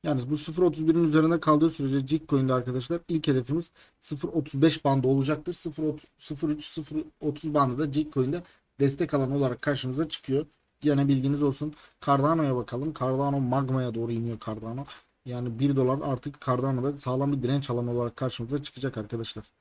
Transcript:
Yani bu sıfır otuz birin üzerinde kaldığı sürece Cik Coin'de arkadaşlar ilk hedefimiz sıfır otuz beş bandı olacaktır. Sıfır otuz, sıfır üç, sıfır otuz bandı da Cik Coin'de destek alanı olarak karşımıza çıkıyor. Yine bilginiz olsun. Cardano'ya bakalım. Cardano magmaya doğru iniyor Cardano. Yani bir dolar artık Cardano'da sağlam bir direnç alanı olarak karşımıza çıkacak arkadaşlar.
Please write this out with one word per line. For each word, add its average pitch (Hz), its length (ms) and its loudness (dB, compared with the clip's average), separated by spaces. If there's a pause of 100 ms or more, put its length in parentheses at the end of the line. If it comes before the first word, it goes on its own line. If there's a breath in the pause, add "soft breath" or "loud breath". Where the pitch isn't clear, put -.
Yani 135 260 0
bu 147 80 0
sıfır 160 260 0
otuz 156 240 2
birin 165 160 4
üzerinde 160 360 4
kaldığı 156 300 6
sürece 135 360 0
Cik 151 240 -2
Coin'de 135 240 4
arkadaşlar 127 540 -2
ilk 160 200 0
hedefimiz 139 440 0 (280 soft breath)
sıfır 147 300 -6
otuz 139 320 -2
beş 160 240 4
bandı 135 220 4
olacaktır. 143 460 2
Sıfır 160 300 -4
otuz, 151 240 -4 (100)
sıfır 151 320 -4
üç, 151 160 -4
sıfır 151 320 -6 (240)
otuz 147 320 -4
bandı 131 240 2
da 147 140 -2
Cik 151 220 -2
Coin'de 139 300 0 (360 soft breath)
destek 139 340 2
alanı 139 220 0
olarak 131 260 0
karşımıza 139 480 -2
çıkıyor. 139 360 -2 (380)
Yine 143 240 4
bilginiz 139 360 2
olsun. 147 300 -2 (320 loud breath)
Cardano'ya 143 500 2
bakalım. 127 440 -4
Cardano 139 400 0
magmaya 127 540 0
doğru 117 180 -2
iniyor 113 340 -2
Cardano. 113 380 -8 (420 loud breath)
Yani 123 340 -6
bir 139 160 4
dolar 135 280 2
artık 139 420 -6
Cardano'da 131 520 0
sağlam 139 360 0
bir 127 100 -2
direnç 139 260 0
alanı 120 220 -2
olarak 120 240 -2
karşımıza 127 420 -4
çıkacak 135 400 -6
arkadaşlar. 113 640 -8